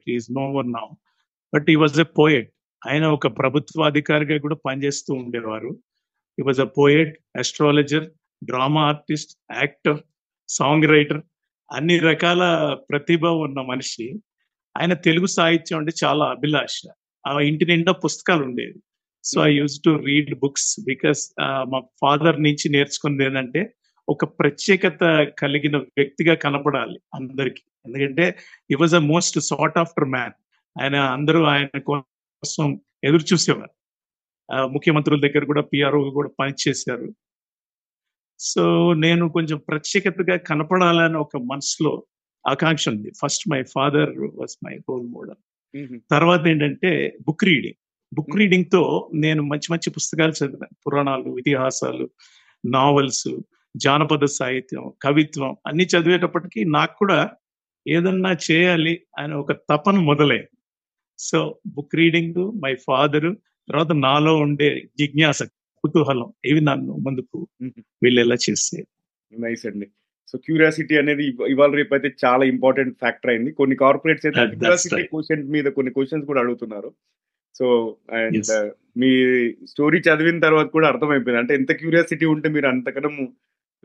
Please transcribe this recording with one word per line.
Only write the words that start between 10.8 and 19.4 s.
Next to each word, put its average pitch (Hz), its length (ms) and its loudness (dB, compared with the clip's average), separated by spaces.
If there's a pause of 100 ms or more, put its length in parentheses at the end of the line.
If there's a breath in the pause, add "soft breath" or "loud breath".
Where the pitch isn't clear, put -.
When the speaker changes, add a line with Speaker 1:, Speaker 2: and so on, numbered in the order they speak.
Speaker 1:
writer, 147 300 4 (520)
అన్ని 160 260 0
రకాల 165 800 2 (140)
ప్రతిభ 156 360 0
ఉన్న 151 340 -2
మనిషి. 127 600 -10 (600)
ఆయన 175 120 0
తెలుగు 175 340 2
సాహిత్యం 165 520 0
అంటే 151 140 -4 (120)
చాలా 143 220 2
అభిలాష. 131 560 -4 (440)
ఆ 143 140 -2
ఇంటి 151 260 0
నిండా 170 260 2
పుస్తకాలు 165 520 -2
ఉండేవి. 120 360 -8 (440)
So, - 180 -2